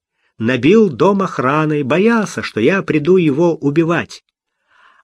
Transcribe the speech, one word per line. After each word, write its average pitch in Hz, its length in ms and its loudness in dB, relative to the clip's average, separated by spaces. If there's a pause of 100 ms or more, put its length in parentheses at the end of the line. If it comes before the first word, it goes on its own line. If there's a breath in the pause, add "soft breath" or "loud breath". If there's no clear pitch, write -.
(380)
набил 139 520 2
дом 185 320 0
охраной, 151 640 -2
боялся, 196 580 0
что - 180 -6
я 190 220 2
приду 156 340 0
его 160 400 0
убивать. 151 680 -2 (800 soft breath)